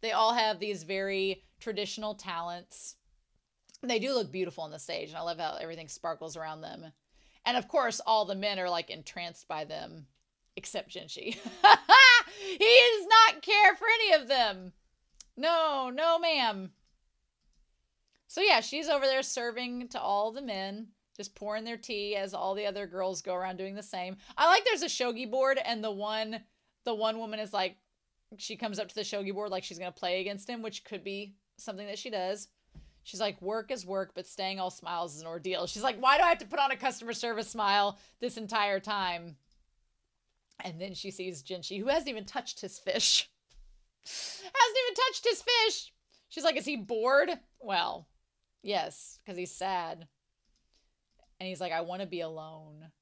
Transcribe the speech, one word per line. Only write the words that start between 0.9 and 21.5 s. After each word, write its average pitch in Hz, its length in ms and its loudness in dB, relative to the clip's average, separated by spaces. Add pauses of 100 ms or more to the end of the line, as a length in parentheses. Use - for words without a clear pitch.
traditional 208 560 -6
talents. 175 800 -10 (880)
They 240 160 2
do 262 140 -2
look 208 180 0
beautiful 175 320 -4
on 151 80 -10
the 156 80 -14
stage, 156 300 -8
and 156 80 -14
I 160 40 -8
love 165 180 -6
how 156 180 -4
everything 165 320 -10
sparkles 160 460 -8
around 160 260 -10
them. 160 300 -14 (540)
And 247 120 2
of 247 100 -2
course, 254 320 0
all 220 240 2
the 196 120 -4
men 196 220 -2
are, 180 120 -2
like, 170 200 -2
entranced 165 600 -14
by 156 160 -6
them, 151 420 -12 (480)
except - 360 -8
Jinshi. - 520 -10
<laughs> - 40 -10 (960)
He 381 140 -6
does 453 500 8
not 440 340 8
care 403 340 6
for 415 120 -6
any 440 260 4
of 277 160 2
them. 202 420 0 (640)
No, 294 580 0
no, 330 260 2
ma'am. 240 520 0 (1600)
So - 140 -10
yeah, 349 200 4
she's 302 260 -6
over 285 180 0
there 269 180 0
serving 240 680 -6
to - 100 -8
all 208 320 -2
the 254 100 -10
men, 208 460 -8 (300)
just 202 180 -14
pouring 214 300 -8